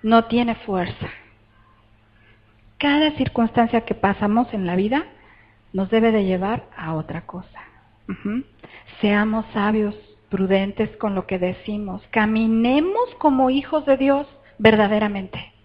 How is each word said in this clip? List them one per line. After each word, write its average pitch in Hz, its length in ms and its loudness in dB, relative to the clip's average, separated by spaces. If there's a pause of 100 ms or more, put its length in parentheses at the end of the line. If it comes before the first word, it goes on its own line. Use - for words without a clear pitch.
No 226 220 4
tiene 233 300 -2
fuerza. - 540 -6 (1700)
Cada 294 400 2
circunstancia 233 640 2
que 226 140 -6
pasamos 208 580 0
en 196 140 -4
la 175 80 -2
vida 220 300 0 (680)
nos 190 160 -4
debe 226 220 4
de 214 120 2
llevar 190 420 -2 (120)
a 160 160 -8
otra 160 280 -8
cosa. - 380 -16 (480)
Ujú. 208 360 -6 (580)
Seamos 214 520 0
sabios, 214 420 0 (340)
prudentes 196 680 0
con 202 180 -4
lo 185 100 -4
que 190 140 -4
decimos. 190 720 -6
Caminemos 233 1040 2
como 262 320 2
hijos 285 380 -2
de 269 100 4
Dios 277 300 2 (320)
verdaderamente. 208 920 2 (140)